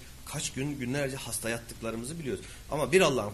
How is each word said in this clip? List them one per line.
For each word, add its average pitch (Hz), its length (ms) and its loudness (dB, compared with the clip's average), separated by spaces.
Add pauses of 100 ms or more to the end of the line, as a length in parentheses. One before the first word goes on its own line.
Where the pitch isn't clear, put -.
(260)
kaç - 260 -4
gün, 139 260 -2
günlerce 135 380 0
hasta 113 340 -4
yattıklarımızı 113 680 -4
biliyoruz. 123 260 -2 (260)
Ama 139 220 2
bir 185 80 10
Allah'ın 120 340 4